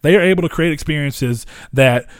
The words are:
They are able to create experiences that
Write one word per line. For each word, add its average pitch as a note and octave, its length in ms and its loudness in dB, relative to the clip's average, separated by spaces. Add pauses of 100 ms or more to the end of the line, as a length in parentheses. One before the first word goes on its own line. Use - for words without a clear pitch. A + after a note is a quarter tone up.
They E3 140 4
are G3+ 60 4
able F3+ 200 2
to E3 60 -2
create E3 240 -2
experiences C#3 720 -6 (260)
that B2+ 360 2 (120)